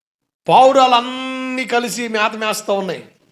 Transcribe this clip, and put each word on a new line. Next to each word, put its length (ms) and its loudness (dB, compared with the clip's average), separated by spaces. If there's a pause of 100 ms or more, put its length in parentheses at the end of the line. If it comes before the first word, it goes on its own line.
(480)
పావురాలన్నీ 1200 2
కలిసి 420 -4
మేత 240 -2
మేస్తూ 420 -6
ఉన్నాయి. 440 -6 (140)